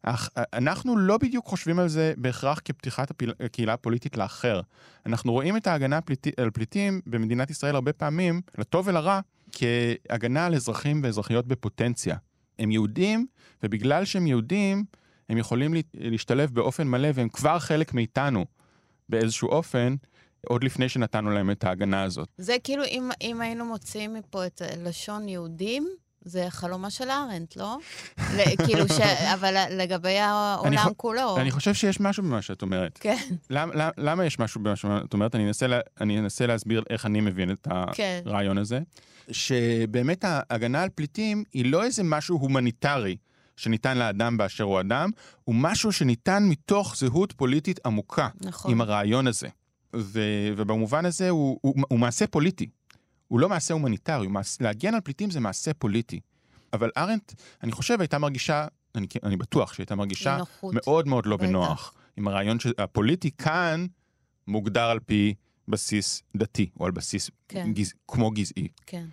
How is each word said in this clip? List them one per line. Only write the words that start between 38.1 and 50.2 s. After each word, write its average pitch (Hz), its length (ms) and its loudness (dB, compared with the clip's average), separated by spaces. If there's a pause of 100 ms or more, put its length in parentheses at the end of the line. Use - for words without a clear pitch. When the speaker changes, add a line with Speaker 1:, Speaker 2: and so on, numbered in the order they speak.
Speaker 1:
הרעיון 101 320 0
הזה. 110 220 -2 (500)
שבאמת 120 960 0
ההגנה 143 540 0
על 190 120 -2
פליטים 208 580 -4
היא 127 200 0
לא 190 120 4
איזה 240 180 -2
משהו 156 360 0
הומניטרי 131 800 0 (400)
שניתן 123 420 0
לאדם 113 380 2
באשר 104 280 0
הוא 95 160 2
אדם, 131 300 0 (340)
הוא 117 100 0
משהו 185 380 2
שניתן 185 560 2
מתוך 185 480 2
זהות 135 360 2
פוליטית 147 540 0
עמוקה 117 420 0 (120)
Speaker 2:
נכון. 185 300 -6
Speaker 1:
עם 117 100 4
הרעיון 107 460 2
הזה. 107 220 -2 (480)
ו-, 107 600 0